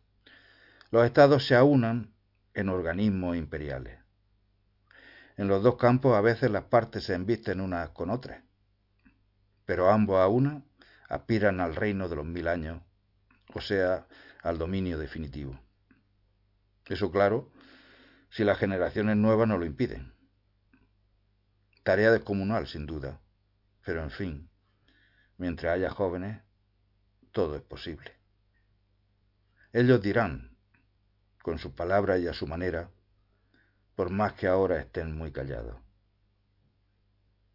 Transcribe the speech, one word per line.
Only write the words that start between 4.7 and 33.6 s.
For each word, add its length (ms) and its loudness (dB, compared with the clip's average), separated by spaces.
En 100 -2
los 160 2
dos 140 4
campos 400 4
a 40 4
veces 300 2
las 140 -2
partes 400 0
se 100 -4
embisten 460 -4
unas 300 -6
con 200 -8
otras, 320 -8
pero 240 2
ambos 300 4
a 80 6
una 380 0
aspiran 520 0
al 160 -4
reino 320 -2
de 80 -6
los 100 -8
mil 220 -6
años, 340 -6
o 60 -10
sea, 480 -2
al 160 -4
dominio 400 -4
definitivo. 640 -10
Eso, 260 -4
claro, 400 2
si 120 -4
las 160 4
generaciones 580 0
nuevas 300 4
no 120 2
lo 60 -4
impiden. 480 -6
Tarea 260 4
descomunal, 560 0
sin 180 -10
duda, 360 -10
pero 180 -6
en 80 -8
fin, 400 -10
mientras 380 -4
haya 160 -2
jóvenes, 520 -4
todo 240 -2
es 60 -12
posible. 500 -16
Ellos 300 4
dirán, 540 -2
con 160 -4
sus 140 -14
palabras 480 0
y 80 -4
a 60 -6
su 120 -8
manera, 440 -6